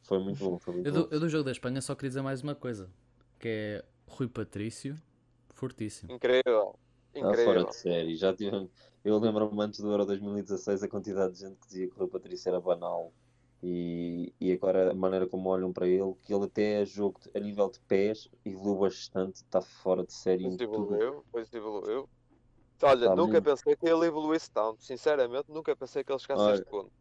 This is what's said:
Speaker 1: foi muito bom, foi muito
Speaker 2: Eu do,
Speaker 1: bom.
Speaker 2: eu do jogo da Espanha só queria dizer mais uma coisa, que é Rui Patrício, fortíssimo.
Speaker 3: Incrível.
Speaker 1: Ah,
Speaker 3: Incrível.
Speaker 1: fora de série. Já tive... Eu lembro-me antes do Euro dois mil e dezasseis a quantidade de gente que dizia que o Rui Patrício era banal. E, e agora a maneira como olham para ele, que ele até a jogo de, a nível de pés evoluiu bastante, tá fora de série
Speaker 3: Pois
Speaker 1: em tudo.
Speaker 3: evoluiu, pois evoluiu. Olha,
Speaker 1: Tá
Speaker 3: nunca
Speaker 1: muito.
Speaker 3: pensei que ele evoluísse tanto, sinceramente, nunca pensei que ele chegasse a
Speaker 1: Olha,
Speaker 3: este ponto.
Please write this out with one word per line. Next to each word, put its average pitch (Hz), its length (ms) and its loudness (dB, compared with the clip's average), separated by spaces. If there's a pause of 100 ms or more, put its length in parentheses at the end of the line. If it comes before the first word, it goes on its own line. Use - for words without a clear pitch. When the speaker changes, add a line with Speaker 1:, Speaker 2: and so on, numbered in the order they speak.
Speaker 1:
foi 98 160 0
muito 98 260 -4
bom, 90 140 -2
foi 87 160 -10
muito 90 120 -4
Speaker 2:
Eu 143 60 -4
do, 165 120 2
Speaker 1:
bom. - 100 -8
Speaker 2:
eu 151 60 0
do 165 100 0
jogo 151 140 -2
da 131 80 -4
Espanha 127 280 -6
só 135 140 -8
queria 135 160 -6
dizer 135 120 -6
mais 135 200 -6
uma 147 120 -6
coisa, 104 360 -10 (480)
que 117 100 -8
é 107 360 -6 (220)
Rui - 220 -6
Patrício, 113 720 -8 (540)
fortíssimo. 110 580 -10
Speaker 3:
Incrível. 120 680 4 (360)
Speaker 1:
Ah, - 40 -8
Speaker 3:
Incrível. 101 260 4
Speaker 1:
fora 92 200 6
de - 120 -8
série. 82 400 -2
Já 95 180 2
tive... 98 340 -4 (360)
Eu 107 140 2
lembro-me 107 440 0
antes 104 180 -4
do 104 100 -2
Euro 104 140 2
dois 98 160 -2
mil 101 180 -6
e 101 40 -4
dezasseis 98 400 -2
a 101 60 -4
quantidade 95 460 -2
de 90 60 -18
gente 95 160 -16
que - 100 -20
dizia 92 220 -6
que - 60 -12
o - 40 -20
Rui 92 100 -2
Patrício 90 420 -8
era 90 100 0
banal. 87 500 -4 (540)
E, 87 760 -6
e 92 120 0
agora 92 380 4
a 92 40 -2
maneira 92 340 0
como 92 200 -4
olham 92 240 0
para 90 140 -2
ele, 92 280 2 (100)
que 104 100 -4
ele 101 120 0
até 104 320 0
a 101 60 2
jogo 98 360 -4
de, - 120 -20
a 104 80 -4
nível 101 300 -2
de - 80 -20
pés 104 500 0 (160)
evoluiu 95 360 -2
bastante, 95 640 -2
tá 90 180 0
fora 92 420 -2
de - 80 -14
série 92 300 0
Speaker 3:
Pois 92 120 -2
Speaker 1:
em - 20 -8
tudo. 110 180 -4 (220)
Speaker 3:
evoluiu, 131 340 -2
pois 117 240 -8
evoluiu. 107 540 -6 (760)
Olha, 131 280 8
Speaker 1:
Tá 110 40 8
Speaker 3:
nunca 160 200 4
Speaker 1:
muito. - 100 6
Speaker 3:
pensei 147 320 4
que 170 120 0
ele 165 180 6
evoluísse 156 440 0
tanto, 110 320 -2
sinceramente, 131 640 0
nunca 151 280 -2
pensei 135 260 -6
que - 80 -6
ele 139 80 0
chegasse 139 240 -2
a - 40 6
Speaker 1:
Olha, 104 80 6
Speaker 3:
este 95 140 -2
ponto. 101 220 -8 (100)